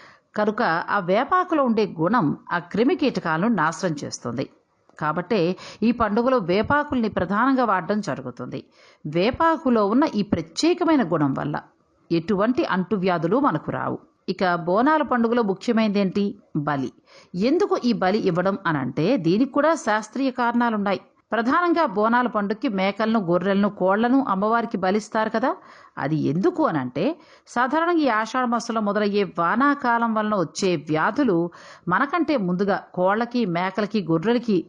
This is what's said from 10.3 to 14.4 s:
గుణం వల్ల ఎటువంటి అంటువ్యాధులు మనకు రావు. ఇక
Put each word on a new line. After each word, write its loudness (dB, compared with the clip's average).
గుణం 0
వల్ల -4
ఎటువంటి 0
అంటువ్యాధులు 0
మనకు 0
రావు. -6
ఇక 0